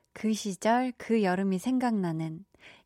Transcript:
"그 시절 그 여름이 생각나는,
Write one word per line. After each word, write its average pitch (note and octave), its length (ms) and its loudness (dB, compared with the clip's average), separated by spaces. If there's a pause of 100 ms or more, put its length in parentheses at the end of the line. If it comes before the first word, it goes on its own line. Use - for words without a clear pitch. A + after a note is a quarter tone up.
(140)
"그 A3 200 0
시절 A3 640 0
그 A3+ 260 2
여름이 F#3 360 2
생각나는, F#3 840 -2 (400)